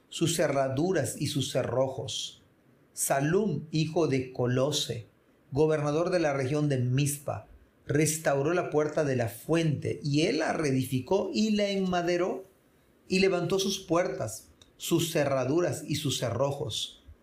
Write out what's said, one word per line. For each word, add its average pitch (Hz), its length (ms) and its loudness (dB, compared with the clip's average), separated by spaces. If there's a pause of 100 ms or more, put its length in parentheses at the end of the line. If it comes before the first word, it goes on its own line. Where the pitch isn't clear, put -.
sus - 260 0
cerraduras 139 840 0
y 143 80 -2
sus - 240 -2
cerrojos. 123 920 -2 (500)
Salum, 160 800 0
hijo 160 360 2
de 131 260 0
Colose, 127 720 0 (440)
gobernador 151 580 2
de 180 100 2
la 147 140 2
región 147 340 0
de 135 120 2
Mizpa, 127 680 -2 (380)
restauró 147 680 0
la 160 180 -2
puerta 151 340 0
de 135 100 0
la 117 140 0
fuente, 135 760 -2
y 147 200 2
él 254 160 2
la 320 120 0
reedificó 135 800 0
y 220 200 2
la 208 180 2
enmaderó, 180 800 0 (580)
y 185 120 2
levantó 185 400 2
sus 196 200 -2
puertas, - 720 -2 (280)
sus - 340 0
cerraduras 135 760 0
y 156 80 -2
sus - 220 -2
cerrojos. - 880 -4 (180)